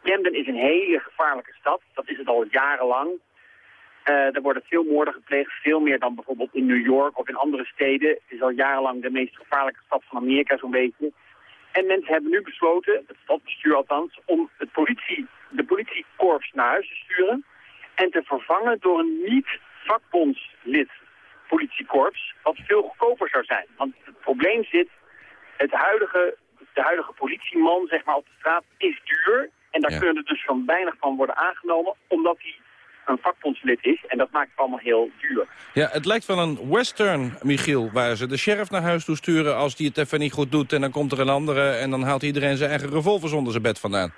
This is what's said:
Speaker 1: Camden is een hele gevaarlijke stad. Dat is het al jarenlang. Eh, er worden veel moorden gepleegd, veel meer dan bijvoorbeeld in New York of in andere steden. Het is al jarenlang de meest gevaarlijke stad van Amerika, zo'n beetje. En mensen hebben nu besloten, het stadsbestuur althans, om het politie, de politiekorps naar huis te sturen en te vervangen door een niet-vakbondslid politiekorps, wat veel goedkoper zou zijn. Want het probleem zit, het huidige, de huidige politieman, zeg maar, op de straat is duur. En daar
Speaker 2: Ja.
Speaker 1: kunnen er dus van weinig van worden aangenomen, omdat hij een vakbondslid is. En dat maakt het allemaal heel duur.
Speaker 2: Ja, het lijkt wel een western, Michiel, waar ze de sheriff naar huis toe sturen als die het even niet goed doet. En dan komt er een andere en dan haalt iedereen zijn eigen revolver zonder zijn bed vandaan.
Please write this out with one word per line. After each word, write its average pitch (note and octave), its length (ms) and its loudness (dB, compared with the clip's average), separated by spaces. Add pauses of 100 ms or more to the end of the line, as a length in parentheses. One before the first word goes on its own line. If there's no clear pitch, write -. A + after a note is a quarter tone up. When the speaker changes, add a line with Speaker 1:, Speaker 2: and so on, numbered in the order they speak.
Speaker 1:
Camden F#3 320 2
is B3+ 120 -2
een C4 80 -4
hele D3+ 440 2
gevaarlijke C#3+ 600 -4
stad. D#3+ 220 -2 (120)
Dat C3+ 160 -8
is D3 80 -8
het C#3 100 -10
al A#2 240 4
jarenlang. C3+ 580 0 (920)
Eh, C#3 320 2
er C#3 60 -2
worden C#3 240 -2
veel E3+ 180 0
moorden D3+ 300 2
gepleegd, C#3 380 -4
veel D#3 280 0
meer C#3+ 200 2
dan A#2+ 160 -2
bijvoorbeeld B2+ 380 -8
in C3 120 0
New B2 200 2
York C3+ 340 2
of B2+ 100 -6
in B2+ 60 -8
andere C3 300 -2
steden. C#3 440 0
Het D3 180 0
is A#2+ 140 -8
al C3 80 2
jarenlang C3 520 0
de B2 80 -6
meest B2+ 280 -4
gevaarlijke C#3 480 -2
stad - 240 -2
van B2+ 80 -8
Amerika, C3+ 400 2
zo'n B2+ 140 -8
beetje. B2+ 400 -2 (600)
En F#3+ 140 0
mensen F#3+ 280 0
hebben D#3 180 0
nu G3 100 2
besloten, - 680 0
het - 160 -20
stadsbestuur D3+ 520 -2
althans, D3 500 -2
om E3 320 0
het D3 140 -10
politie, - 560 -2 (220)
de - 140 -2
politiekorps - 880 -2
naar B2 140 0
huis E3+ 220 0
te - 60 -16
sturen A3+ 500 -2 (500)
en F#3 160 0
te E3 140 0
vervangen G#3 540 0
door F3+ 200 2
een D#3+ 260 0
niet-vakbondslid - 1600 -2 (580)
politiekorps, - 840 -2 (100)
wat - 120 0 (120)
veel G#3 140 4
goedkoper - 480 0
zou B2+ 140 0
zijn. G#2 220 -2 (120)
Want C3+ 160 -6 (100)
het - 160 -20
probleem F#3 440 0
zit, F3 240 2 (720)
het C#3 140 0
huidige, F3+ 640 2 (380)
de - 80 0
huidige E3 320 -2
politieman, E3+ 720 0
zeg D#3+ 180 -2
maar, D3+ 100 0
op C#3+ 100 -2
de - 120 -20
straat E3 260 0 (140)
is F3+ 260 -2
duur. B3+ 460 0 (220)
En - 100 0
daar D3 100 0
Speaker 2:
Ja. D#3 60 -4
Speaker 1:
kunnen E3 200 2
er D3+ 60 -6
dus D3 220 -6
van B2+ 200 0
weinig E3+ 340 0
van C#3 160 0
worden C3 200 0
aangenomen, F3 580 0 (140)
omdat E3+ 320 2
hij - 160 -18 (500)
een C3 160 -2
vakbondslid C3 640 -2
is. - 220 2
En B2 100 -4
dat C3 140 0
maakt C#3+ 180 -2
het - 100 -20
allemaal B2+ 200 -2
heel A#2 300 2 (120)
duur. C3+ 260 -2 (260)
Speaker 2:
Ja, C#3+ 180 2
het D3 140 -4
lijkt A3 200 0
wel F#3 140 0
een D3 300 -2
western, F3+ 720 2
Michiel, C3+ 500 2
waar A#2+ 240 2
ze B2 120 -4
de C3 100 -4
sheriff G#3 340 0
naar F#3+ 100 -2
huis E3+ 240 0
toe D#3+ 100 -2
sturen D#3 400 2
als C#3 200 0
die D3+ 120 -2
het C3 100 -4
even D3+ 220 0
niet D3 140 -2
goed C#3+ 180 -2
doet. D3 220 0
En C#3+ 80 2
dan C3+ 100 -2
komt C#3+ 200 -2
er C3 80 -4
een C3+ 100 2
andere C#3 420 2
en C3 180 -2
dan C3 140 -2
haalt C3+ 200 0
iedereen C#3+ 340 0
zijn C#3+ 120 0
eigen C#3+ 200 -4
revolver D#3+ 400 0
zonder C#3+ 220 -2
zijn A2 120 -2
bed A2 160 0
vandaan. G2 380 -2